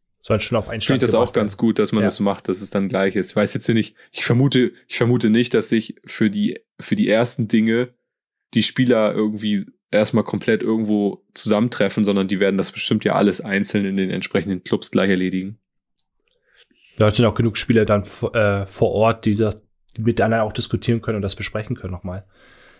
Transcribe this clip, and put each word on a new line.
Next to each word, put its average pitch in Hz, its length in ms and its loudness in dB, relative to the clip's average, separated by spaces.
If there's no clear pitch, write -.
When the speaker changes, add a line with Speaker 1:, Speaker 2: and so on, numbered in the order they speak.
Speaker 1:
Sollen 107 180 0
schon - 180 -2
auf 95 100 -6
einen 110 140 -8
Speaker 2:
finde - 0 -
ich - 20 -6
Speaker 1:
Stand - 20 -6
Speaker 2:
das 117 120 2
auch 113 60 4
Speaker 1:
gebracht 120 140 0
Speaker 2:
ganz 104 200 0
Speaker 1:
werden. - 140 0
Speaker 2:
gut, 107 100 2
dass 104 140 0
man 107 100 2
Speaker 1:
Ja. 101 60 2
Speaker 2:
das - 120 -2
macht, 98 280 -2
dass 98 120 -2
es 98 100 -8
dann 98 180 -2
gleich 95 280 0
ist. 95 140 -2
Ich - 60 -6
weiß 104 180 0
jetzt - 160 -4
nicht, 110 260 0
ich - 120 -6
vermute, 123 480 2
ich - 120 -6
vermute 117 320 2
nicht, 120 240 2
dass 110 160 0
sich 113 340 -2
für - 260 0
die, 101 300 -2
für - 160 -6
die 101 140 2
ersten 110 400 0
Dinge 113 460 2
die 113 100 2
Spieler 113 520 2
irgendwie 107 500 -2
erstmal 107 340 2
komplett 107 380 -2
irgendwo 104 720 0
zusammentreffen, 107 720 0
sondern 98 240 0
die 98 100 -2
werden 98 200 2
das 95 120 -2
bestimmt - 340 -2
ja 104 100 0
alles 98 260 2
einzeln 101 460 -2
in 95 100 -4
den 95 140 0
entsprechenden 92 520 -4
Clubs - 280 -4
gleich 95 180 2
erledigen. 92 500 -2
Speaker 1:
Ja, 107 100 6
es - 80 2
sind 123 80 4
auch 107 100 4
genug 113 220 0
Spieler 110 300 2
dann 104 180 2
v-, - 300 -6
äh, 101 320 0
vor 101 260 0
Ort, 113 320 2
die 107 100 2
das 107 320 -2
miteinander 113 460 0
auch 110 80 -4
diskutieren 117 480 -2
können 110 160 -4
und 98 60 -4
das 98 120 -4
besprechen 107 420 -8
können 98 180 -10
nochmal. 92 320 -10